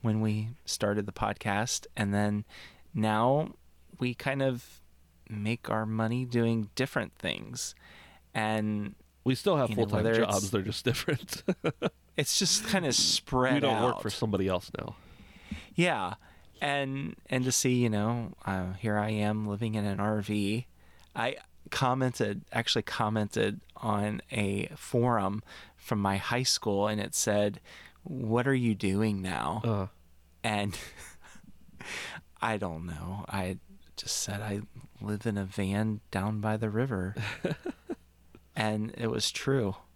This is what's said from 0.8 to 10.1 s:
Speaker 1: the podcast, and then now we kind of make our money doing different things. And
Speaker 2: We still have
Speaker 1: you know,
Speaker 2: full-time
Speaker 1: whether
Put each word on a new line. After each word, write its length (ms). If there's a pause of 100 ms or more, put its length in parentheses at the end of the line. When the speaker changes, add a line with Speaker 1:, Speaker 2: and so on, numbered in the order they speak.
Speaker 1:
the 60
podcast, 760 (100)
and 180
then 300 (500)
now 600 (440)
we 160
kind 280
of 380 (480)
make 400
our 160
money 400
doing 500
different 400
things. 600 (600)
And 600 (300)
Speaker 2:
We 100
still 220
have 140
Speaker 1:
you 60
know, 60
Speaker 2:
full-time 220
Speaker 1:
whether 180